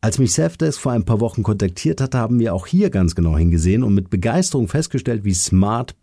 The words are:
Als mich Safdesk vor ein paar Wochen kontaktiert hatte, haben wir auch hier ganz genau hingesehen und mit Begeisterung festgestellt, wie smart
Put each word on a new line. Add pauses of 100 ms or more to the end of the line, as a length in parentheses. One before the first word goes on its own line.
Als
mich
Safdesk
vor
ein
paar
Wochen
kontaktiert
hatte,
haben
wir
auch
hier
ganz
genau
hingesehen
und
mit
Begeisterung
festgestellt,
wie
smart